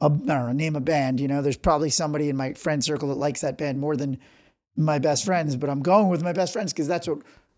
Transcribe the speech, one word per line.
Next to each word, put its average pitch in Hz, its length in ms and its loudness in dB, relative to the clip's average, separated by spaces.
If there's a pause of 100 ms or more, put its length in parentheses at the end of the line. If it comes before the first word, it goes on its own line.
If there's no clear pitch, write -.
a, 147 40 4
I 151 40 6
don't 156 160 2
know, 127 260 0
name 151 240 -2
a 143 60 -4
band, 135 400 2
you 139 80 0
know, 143 120 0
there's 139 140 0
probably 156 340 2
somebody 147 380 -2
in 139 80 -2
my 135 180 -4
friend 151 300 -2
circle 151 260 -2
that 139 80 -2
likes 143 240 -2
that 139 160 -4
band 143 220 -4
more 147 160 -2
than 135 220 -2 (580)
my 156 240 2
best 147 240 2
friends, 160 320 0
but 139 140 -2
I'm 139 120 -2
going 190 280 6
with 165 120 2
my 175 120 -2
best 180 180 0
friends 214 220 -4
'cause 151 140 -2
that's 170 200 -2
what 147 120 -2 (380)